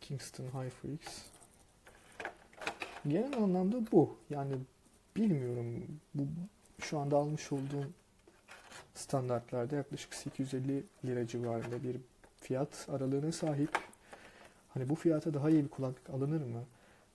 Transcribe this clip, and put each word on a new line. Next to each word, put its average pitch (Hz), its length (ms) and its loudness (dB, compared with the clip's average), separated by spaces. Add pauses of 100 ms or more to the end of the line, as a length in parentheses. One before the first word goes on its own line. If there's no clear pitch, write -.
Kingston - 440 -8
HiFreaks. 131 760 -6 (1900)
Genel 233 300 2
anlamda 202 540 4
bu. 156 260 8 (120)
Yani 139 260 -2 (600)
bilmiyorum. 123 720 2 (280)
Bu, 147 100 0 (580)
şu - 180 -2
anda 143 180 4
almış 147 340 0
olduğum 143 380 -2 (1040)
standartlarda 123 800 -2
yaklaşık - 380 -6
sekiz 135 400 -4
yüz 127 100 -2
elli 135 200 0 (220)
lira 123 220 0
civarında 117 560 -2
bir 127 140 -2 (440)
fiyat - 480 -2
aralığına 139 420 0
sahip. 151 480 0 (960)
Hani 131 160 -2
bu 151 60 4
fiyata 156 380 4
daha 147 160 2
iyi 160 140 8
bir 139 60 -2
kulaklık 131 400 -4
alınır 143 320 0
mı? 120 220 -4 (520)